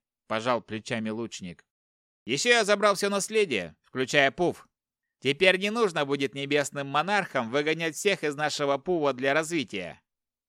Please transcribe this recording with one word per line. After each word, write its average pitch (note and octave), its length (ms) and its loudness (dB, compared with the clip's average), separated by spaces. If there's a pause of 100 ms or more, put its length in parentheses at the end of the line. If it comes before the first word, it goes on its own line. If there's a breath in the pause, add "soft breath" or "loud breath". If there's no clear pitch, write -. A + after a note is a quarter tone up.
(280)
пожал A2+ 340 0
плечами A2 480 -6
лучник. A2 560 -10 (600)
«Ещё C#3+ 240 0
я A#3 140 6
забрал G3+ 300 4
всё G3+ 160 -2
наследие, F#3 720 -2
включая C3+ 480 2
Пув. D#3+ 400 -2 (500)
Теперь F3+ 380 2
не G3+ 120 -2
нужно F#3+ 360 0
будет C#3 280 -2
небесным C#3 540 -2
монархам D3 640 0
выгонять D#3 440 -2
всех G3 280 0
из D3+ 120 -2
нашего C#3+ 420 0
Пува D3 360 0
для C3 200 0
развития. C3 680 -4 (480)